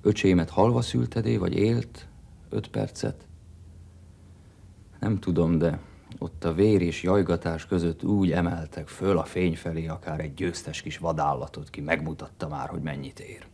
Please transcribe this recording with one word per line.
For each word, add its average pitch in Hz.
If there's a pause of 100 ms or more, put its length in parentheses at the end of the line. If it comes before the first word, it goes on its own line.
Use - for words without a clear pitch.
Öcsémet 95
halva 120
szültedé, 117
vagy 90
élt - (420)
öt 107
percet? - (1700)
Nem 104
tudom, 85
de 80 (400)
ott -
a 82
vér 101
és 85
jajgatás 87
között 85
úgy 95
emeltek 80
föl 95
a 80
fény 90
felé 80
akár 78
egy 73
győztes 85
kis 78
vadállatot, 78
ki -
megmutatta 156
már, 147
hogy 82
mennyit 69
ér. -